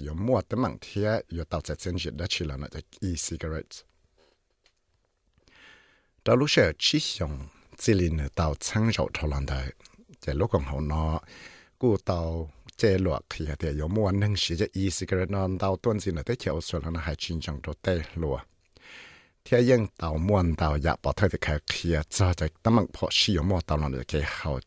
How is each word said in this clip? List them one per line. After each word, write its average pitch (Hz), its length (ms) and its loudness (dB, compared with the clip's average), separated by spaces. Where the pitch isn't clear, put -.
có 76 60 -8
mua 104 280 2
tấm 110 200 -4
bằng 69 200 -2
thia, 104 300 -2
có 82 120 -4
tao 82 140 -2
sẽ 87 160 -6
diễn 87 180 -4
dịch 82 160 -6
đó 87 160 -6
chỉ - 160 -2
là 69 120 -6
nó 71 100 -8
cho - 120 -12
e-cigarettes. 82 800 -6
Tao 113 120 6
lúc 143 140 4
sẽ 98 300 6
chỉ - 220 2
dùng 73 460 -6
chỉ - 160 2
là 90 180 4
nữ 76 240 0
tao 78 240 2
chẳng 110 300 0
rộng - 240 0
thâu 78 160 -2
lần 69 160 0
đấy. 65 280 -4
Thì 73 120 -4
lúc 85 180 0
còn 80 120 2
hậu 69 180 -4
nó, 78 380 0
cô 113 260 4
tao 82 460 -4
chế 98 200 4
luật 90 320 0
thì - 160 -6
có 76 80 -2
mua 101 240 0
nâng 101 260 0
sĩ - 200 -2
cho 101 160 0
e-cigarette 92 580 -2
nó 98 160 0
tao 95 180 0
tuân 110 220 0
gì 92 120 -4
nữa 80 140 -4
tới 120 100 -2
chiều 82 260 -4
xuân 82 200 -4
nó 82 60 -4
hay 76 180 -4
chính 82 240 -6
trọng 73 200 -8
đồ 76 200 -8
tê 87 200 0
lùa. 73 240 -2
Thế 123 220 4
nhưng 117 200 6
tao 78 200 -2
muốn 87 380 4
tao 76 220 2
dạ 76 260 2
bỏ 67 120 0
thôi 95 160 2
thì - 100 -4
khai 76 180 0
kia 82 360 2
cho 90 240 4
cho 80 140 0
tấm 113 120 6
bằng 104 180 4
phó - 180 -4
sĩ - 260 4
mua 87 240 2
tao - 160 0
là 73 120 0
cái 76 180 0
hậu - 420 -4